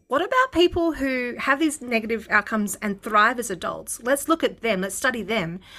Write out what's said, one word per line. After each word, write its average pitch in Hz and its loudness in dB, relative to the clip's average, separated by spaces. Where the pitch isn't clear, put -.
What 277 0
about 523 2
people 339 4
who 262 -2
have 269 2
these 302 0
negative 226 -2
outcomes 208 0
and 202 -4
thrive 220 2
as 220 -4
adults? 165 -8
Let's 269 0
look 320 2
at 220 -2
them. 202 0
Let's 196 -4
study 240 -2
them 180 -4